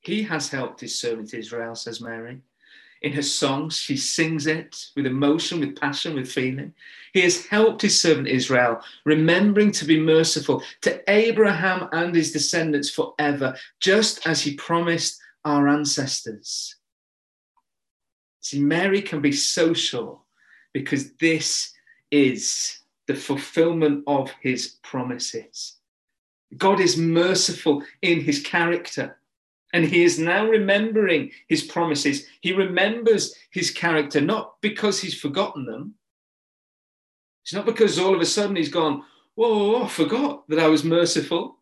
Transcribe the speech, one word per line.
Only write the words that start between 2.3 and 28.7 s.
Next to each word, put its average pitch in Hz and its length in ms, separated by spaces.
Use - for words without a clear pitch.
In - 100
her 143 80
songs, 143 560
she - 200
sings 160 500
it 160 480
with 139 100
emotion, 147 540
with - 200
passion, 147 360
with 127 160
feeling. 135 420
"He 190 80
has 175 240
helped 220 380
his 208 160
servant 151 300
Israel, 123 520
remembering 190 680
to - 120
be 156 140
merciful 160 640
to - 300
Abraham 196 800
and 170 240
his 160 160
descendants 151 580
forever, 143 680
just 214 460
as 160 160
he 139 140
promised 170 680
our 147 220
ancestors." 139 1080
See, - 200
Mary 180 420
can 160 200
be 143 120
so 165 400
sure - 480
because 139 420
this - 580
is - 680
the 147 80
fulfillment 151 920
of 135 240
his - 420
promises. - 960
God 190 240
is 175 180
merciful 165 840
in 170 200
his 143 200
character. - 760